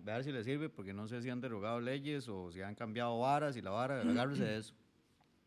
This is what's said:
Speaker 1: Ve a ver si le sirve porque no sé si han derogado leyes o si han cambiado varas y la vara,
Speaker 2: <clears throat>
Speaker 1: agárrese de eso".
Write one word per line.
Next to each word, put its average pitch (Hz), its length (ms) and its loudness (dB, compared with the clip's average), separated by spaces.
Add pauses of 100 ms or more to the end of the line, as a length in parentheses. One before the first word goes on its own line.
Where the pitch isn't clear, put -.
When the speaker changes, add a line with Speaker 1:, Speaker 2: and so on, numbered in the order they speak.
Speaker 1:
Ve 104 100 -4
a 113 40 0
ver 131 80 0
si 147 80 -4
le 123 120 -2
sirve 147 260 0
porque 98 240 -6
no 107 140 -4
sé 120 120 -4
si 123 100 -4
han 123 100 -2
derogado 117 400 0
leyes 139 480 -2
o 92 220 -4
si 90 120 -6
han 104 120 -4
cambiado 117 440 0
varas 143 380 4
y 110 60 -4
la 95 80 -2
vara, 127 300 2
Speaker 2:
<clears throat> 120 220 6
Speaker 1:
agárrese 135 220 2
de 107 140 2
eso". - 160 -8 (720)